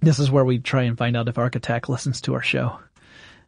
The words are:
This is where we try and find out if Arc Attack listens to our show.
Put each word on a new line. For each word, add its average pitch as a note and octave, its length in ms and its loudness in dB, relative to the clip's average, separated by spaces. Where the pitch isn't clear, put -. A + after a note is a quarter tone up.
This D#3+ 180 4
is C#3+ 120 2
where C3+ 140 4
we B2+ 140 2
try B2+ 240 0
and A#2+ 160 0
find A#2+ 180 0
out A#2 120 -2
if A2+ 100 -4
Arc B2 160 0
Attack A#2 340 -4
listens C3 340 -4
to C3+ 120 -2
our B2 80 -4
show. - 360 -2